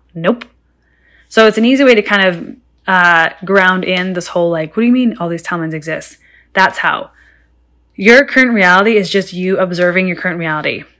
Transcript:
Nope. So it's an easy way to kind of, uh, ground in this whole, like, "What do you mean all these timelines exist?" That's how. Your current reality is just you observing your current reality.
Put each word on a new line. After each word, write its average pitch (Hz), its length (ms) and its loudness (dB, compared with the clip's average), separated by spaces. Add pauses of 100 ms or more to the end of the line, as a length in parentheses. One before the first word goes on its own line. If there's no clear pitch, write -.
(160)
Nope. 185 300 -2 (800)
So 220 180 4
it's 214 120 2
an 220 60 0
easy 262 200 2
way 254 100 6
to 208 80 2
kind 202 240 0
of, 175 300 -4 (300)
uh, 175 440 4 (160)
ground 185 360 2
in 185 300 -4
this 175 160 -6
whole, 175 220 0
like, 160 260 -6
"What 220 60 0
do 240 40 2
you 240 60 4
mean 247 260 0
all 170 120 -6
these 170 120 -8
timelines 165 300 -6
exist?" 156 460 -10 (340)
That's - 260 0
how. - 340 -4 (800)
Your 240 320 4
current 254 260 2
reality 202 460 4
is 185 100 -2
just 190 240 -2
you 185 240 -2
observing 180 500 -2
your 175 100 -4
current 175 220 -6
reality. 151 460 -6 (160)